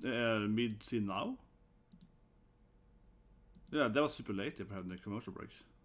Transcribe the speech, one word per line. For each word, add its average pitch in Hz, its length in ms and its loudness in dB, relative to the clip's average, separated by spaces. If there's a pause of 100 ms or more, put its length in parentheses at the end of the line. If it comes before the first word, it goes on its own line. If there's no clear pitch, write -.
uh, 117 420 2
mid 107 340 0
scene 107 260 -2
now? 165 300 -4 (2250)
Yeah, 147 200 6
that 117 120 6
was 147 120 4
super - 200 -4
late 101 260 -2
if 95 100 -8
we 98 60 -6
had 92 140 -4
the 90 80 -6
commercial 101 360 -6
break. - 180 -12 (340)